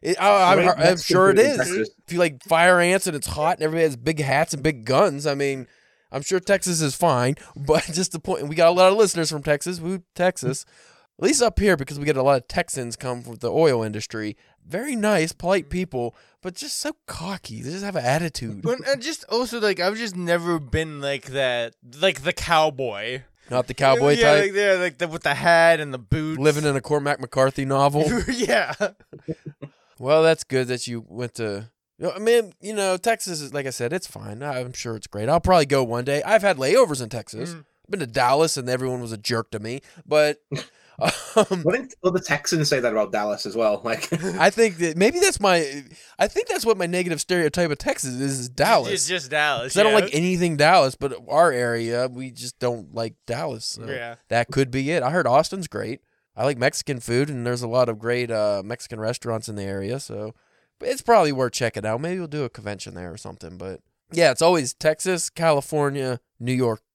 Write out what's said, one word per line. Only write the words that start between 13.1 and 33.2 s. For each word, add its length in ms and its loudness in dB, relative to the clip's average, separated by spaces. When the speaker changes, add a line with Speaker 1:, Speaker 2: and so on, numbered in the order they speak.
Speaker 1:
from 140 -14
the 140 -4
oil 300 4
industry. 560 -6
Very 300 -6
nice, 380 2
polite 380 -2
people, 440 -4
but 100 -10
just 260 -10
so 160 -6
cocky. 560 -10
They 80 -8
just 120 -10
have 120 -6
an 100 -4
attitude. 560 -4
Speaker 3:
But, 260 -4
and 140 -2
just 280 -8
also, 300 -4
like, 200 0
I've 180 0
just 180 -8
never 440 0
been 420 -6
like 240 -6
that, 480 -2
like 220 0
the 120 -2
cowboy. 920 0
Speaker 1:
Not 160 0
the 80 -10
cowboy 400 4
Speaker 3:
Yeah, 80 2
Speaker 1:
type? 80 6
Speaker 3:
like, 100 -2
yeah, 200 4
like 260 -2
the, 80 -2
with 160 -8
the 100 0
hat 460 6
and 120 -8
the 60 -8
boots. 420 -4
Speaker 1:
Living 260 4
in 100 2
a 60 -2
Cormac 380 -2
McCarthy 460 0
novel? 400 2
Speaker 3:
<laughs> 140 -2
Yeah. 440 0
Speaker 1:
Well, 220 4
that's 220 4
good 240 -2
that 200 -6
you 200 -10
went 280 -10
to, 360 -6
you 80 -8
know, 80 -2
I 60 -10
mean, 420 2
you 120 -10
know, 240 0
Texas 440 -2